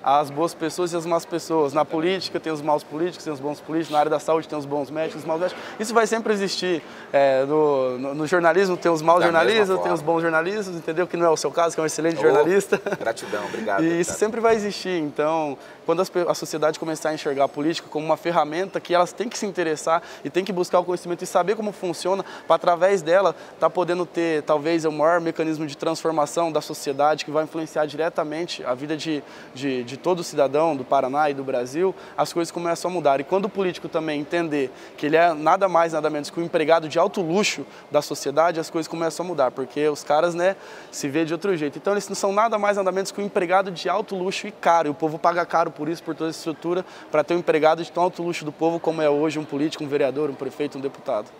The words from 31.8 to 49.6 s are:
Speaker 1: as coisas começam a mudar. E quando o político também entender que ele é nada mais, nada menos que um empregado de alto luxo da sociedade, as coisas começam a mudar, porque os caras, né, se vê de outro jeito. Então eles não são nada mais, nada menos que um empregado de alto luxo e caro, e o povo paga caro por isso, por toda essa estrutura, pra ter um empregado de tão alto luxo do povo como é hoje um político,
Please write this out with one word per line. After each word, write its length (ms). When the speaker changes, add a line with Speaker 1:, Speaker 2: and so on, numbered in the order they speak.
Speaker 1:
as 140
coisas 200
começam 380
a 40
mudar. 260
E 60
quando 200
o 40
político 400
também 320
entender 500
que 120
ele 100
é 160
nada 340
mais, 240
nada 180
menos 200
que 100
um 40
empregado 440
de 100
alto 240
luxo 440
da 100
sociedade, 600
as 80
coisas 180
começam 380
a 20
mudar, 240
porque 380
os 140
caras, 300
né, 220
se 200
vê 160
de 80
outro 240
jeito. 200
Então 160
eles 140
não 80
são 160
nada 260
mais, 200
nada 160
menos 180
que 80
um 60
empregado 460
de 180
alto 260
luxo 320
e 40
caro, 360
e 40
o 20
povo 260
paga 260
caro 240
por 200
isso, 120
por 140
toda 140
essa 100
estrutura, 460
pra 140
ter 80
um 60
empregado 440
de 80
tão 120
alto 200
luxo 220
do 80
povo 260
como 220
é 80
hoje 280
um 60
político, 400